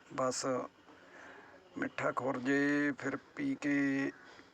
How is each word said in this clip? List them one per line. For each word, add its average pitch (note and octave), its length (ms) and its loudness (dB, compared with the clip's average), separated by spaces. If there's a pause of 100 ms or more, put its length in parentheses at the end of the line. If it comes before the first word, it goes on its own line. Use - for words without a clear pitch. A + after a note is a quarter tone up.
(140)
ਬਸ C3 320 0 (1300)
ਮਿੱਠਾ - 340 0
ਖੁਰ C3 260 0
ਜੇ C#3+ 600 4
ਫਿਰ C3+ 180 -4 (200)
ਪੀ C#3 240 -2
ਕੇ C#3 520 2 (420)